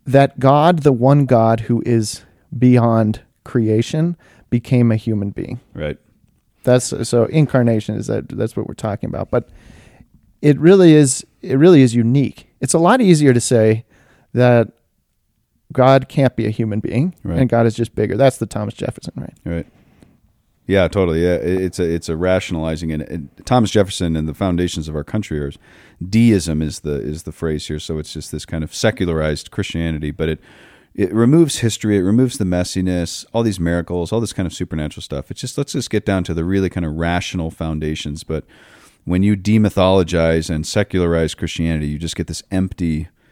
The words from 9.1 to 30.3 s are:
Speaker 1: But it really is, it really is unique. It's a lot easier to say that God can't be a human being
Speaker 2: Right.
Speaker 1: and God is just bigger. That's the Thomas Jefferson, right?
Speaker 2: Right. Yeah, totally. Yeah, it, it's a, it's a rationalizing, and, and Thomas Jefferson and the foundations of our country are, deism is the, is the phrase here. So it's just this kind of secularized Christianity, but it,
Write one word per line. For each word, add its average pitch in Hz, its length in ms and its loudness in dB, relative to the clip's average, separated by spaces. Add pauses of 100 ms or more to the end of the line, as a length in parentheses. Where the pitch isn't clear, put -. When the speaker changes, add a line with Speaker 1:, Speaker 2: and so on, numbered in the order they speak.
Speaker 1:
But 123 180 -4 (920)
it 147 180 4
really 175 340 8
is, 147 320 4 (160)
it - 140 -4
really 156 260 8
is 120 120 4
unique. 120 540 0 (140)
It's 127 120 -4
a 160 60 4
lot 214 220 4
easier 151 320 6
to 120 80 2
say 110 440 2 (480)
that 120 360 4 (1040)
God 135 360 4
can't - 260 0
be 110 100 -2
a 107 40 0
human 110 300 -4
being 156 340 -2 (100)
Speaker 2:
Right. 90 160 -4
Speaker 1:
and 127 100 2
God 117 160 0
is 110 100 0
just 113 200 -4
bigger. 104 220 -4
That's 131 200 2
the 113 80 -4
Thomas 107 280 -8
Jefferson, - 440 -10
right? - 160 -14 (120)
Speaker 2:
Right. 85 220 -6 (1000)
Yeah, 95 240 2
totally. 85 340 0
Yeah, 87 120 2
it, 92 260 -2
it's 92 180 -6
a, 90 40 0
it's 82 260 -4
a 80 80 -4
rationalizing, 82 720 -2
and, 78 120 -6
and 78 260 -10 (160)
Thomas 120 260 2
Jefferson 92 460 0
and 78 100 -4
the 76 60 -6
foundations 87 560 -4
of 76 60 -8
our 73 80 -6
country 98 360 -6
are, 71 120 -6 (560)
deism 95 540 2
is 76 200 -6
the, 76 140 -6
is 71 280 -8
the - 80 -12
phrase 78 360 -6
here. 76 120 -8
So 80 200 -8
it's - 140 -12
just - 180 -14
this 78 140 -10
kind 80 180 -8
of 80 120 -12
secularized 80 760 -2
Christianity, 80 600 -6
but 80 180 -4
it, 78 120 -6 (540)